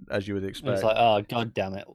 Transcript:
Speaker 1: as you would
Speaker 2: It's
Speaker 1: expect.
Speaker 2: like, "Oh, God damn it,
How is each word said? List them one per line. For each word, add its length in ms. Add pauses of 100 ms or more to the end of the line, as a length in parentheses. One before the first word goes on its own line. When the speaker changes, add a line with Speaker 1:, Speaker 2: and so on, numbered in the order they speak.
(120)
Speaker 1:
as 160
you 60
would 100
Speaker 2:
It's 160
Speaker 1:
expect. 240
Speaker 2:
like, 140
"Oh, 320
God 240
damn 220
it, 200